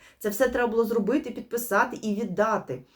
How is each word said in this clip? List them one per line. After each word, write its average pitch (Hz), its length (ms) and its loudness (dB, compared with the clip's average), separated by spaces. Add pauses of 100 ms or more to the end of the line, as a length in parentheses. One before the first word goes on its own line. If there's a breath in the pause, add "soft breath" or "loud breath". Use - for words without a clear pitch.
(200 loud breath)
Це 214 100 -2
все 247 180 2
треба 247 240 0
було 226 140 4
зробити, 233 460 0
підписати - 680 -2
і 214 140 -2
віддати. 196 640 -2 (140 soft breath)